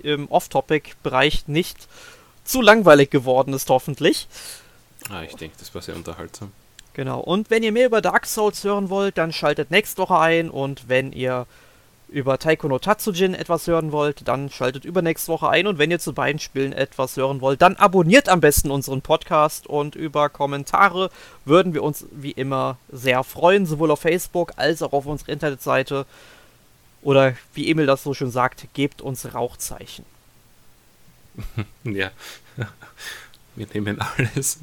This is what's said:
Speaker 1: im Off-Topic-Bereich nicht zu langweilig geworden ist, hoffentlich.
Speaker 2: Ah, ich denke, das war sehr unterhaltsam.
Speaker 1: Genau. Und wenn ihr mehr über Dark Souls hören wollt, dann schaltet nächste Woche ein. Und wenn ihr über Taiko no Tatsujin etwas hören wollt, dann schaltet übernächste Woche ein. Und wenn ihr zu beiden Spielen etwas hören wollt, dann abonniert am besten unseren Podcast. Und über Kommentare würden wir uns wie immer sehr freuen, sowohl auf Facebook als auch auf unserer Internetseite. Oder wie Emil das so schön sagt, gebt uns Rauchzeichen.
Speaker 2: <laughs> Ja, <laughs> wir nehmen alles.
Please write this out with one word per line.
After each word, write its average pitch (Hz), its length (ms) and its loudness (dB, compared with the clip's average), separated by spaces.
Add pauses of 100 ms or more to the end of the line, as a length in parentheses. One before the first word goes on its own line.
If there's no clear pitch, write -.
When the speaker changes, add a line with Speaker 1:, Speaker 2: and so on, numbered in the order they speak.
Speaker 1:
im 147 260 -4
Off-Topic-Bereich 143 1160 -2
nicht 151 400 -4 (580)
zu 254 160 -2
langweilig 180 480 8
geworden 131 440 2
ist, - 160 -4
hoffentlich. 143 580 0 (800)
Speaker 2:
Ah, 90 140 -10
ich 78 120 -14
denke, 80 240 -14
das - 160 -18
war 85 60 -12
sehr 82 140 -12
unterhaltsam. 85 560 -14 (420)
Speaker 1:
Genau. 131 260 -8
Und 190 300 -2
wenn 226 140 2
ihr 220 100 0
mehr 247 140 4
über 220 140 2
Dark 180 260 0
Souls 214 360 -2
hören 202 260 -2
wollt, 196 280 -2
dann 165 160 0
schaltet 151 380 -2
nächste 190 320 0
Woche 180 140 2
ein. 165 320 2
Und 139 380 -6
wenn 131 240 0
ihr 127 360 -4 (600)
über 135 300 -2
Taiko 160 300 0
no 131 100 0
Tatsujin 190 560 0
etwas - 320 -4
hören 165 260 0
wollt, 147 360 -2
dann 135 240 -2
schaltet 127 340 -6
übernächste 170 460 -2
Woche 156 180 0
ein. 165 180 4
Und 175 120 -2
wenn 151 120 2
ihr 175 80 0
zu 147 140 -8
beiden 143 260 -2
Spielen 135 320 -4
etwas - 460 -4
hören 135 240 -2
wollt, 135 220 0
dann 190 140 6
abonniert 190 520 6
am 185 120 4
besten 147 300 4
unseren 135 300 -4
Podcast. 156 680 0
Und 147 280 -4
über 147 340 -2
Kommentare 170 800 0 (360)
würden 175 280 6
wir 135 100 -2
uns 147 280 -4
wie 139 200 -12
immer 131 460 -4 (140)
sehr 127 320 0
freuen, 185 420 4
sowohl 156 260 0
auf 147 100 0
Facebook 175 540 -2
als 160 280 0
auch 135 100 -2
auf 139 140 -2
unserer 147 220 -8
Internetseite. 139 760 -2 (960)
Oder 135 320 4 (200)
wie - 160 -4
Emil 156 180 2
das 135 160 0
so 139 100 -4
schön 127 180 -6
sagt, 123 420 -4
gebt - 280 -4
uns 123 320 -10
Rauchzeichen. - 720 -10 (1300)
Speaker 2:
<laughs> 110 300 -8 (180)
Ja, 98 280 -6 (440)
<laughs> - 1000 -16
wir 107 180 -12
nehmen 104 260 -4
alles. - 640 -4